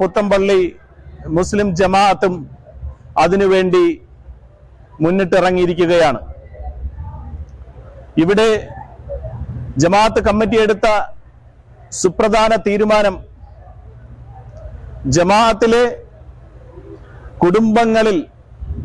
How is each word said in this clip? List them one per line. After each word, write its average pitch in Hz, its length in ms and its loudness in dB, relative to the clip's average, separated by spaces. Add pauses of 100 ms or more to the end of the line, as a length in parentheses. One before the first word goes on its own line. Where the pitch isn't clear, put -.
പുത്തമ്പള്ളി 196 580 0 (800)
മുസ്ലിം 202 320 0 (120)
ജമാഅത്തും 190 540 2 (920)
അതിനുവേണ്ടി 185 600 2 (1160)
മുന്നിട്ടിറങ്ങിയിരിക്കുകയാണ്. 175 1160 2 (2000)
ഇവിടെ 208 260 2 (1300)
ജമാഅത്ത് 202 460 4
കമ്മിറ്റി 214 380 0
എടുത്ത 214 220 0 (1120)
സുപ്രധാന 220 500 2 (160)
തീരുമാനം 208 480 2 (2000)
ജമാഅത്തിലെ 226 680 4 (1600)
കുടുംബങ്ങളിൽ 220 720 2 (680)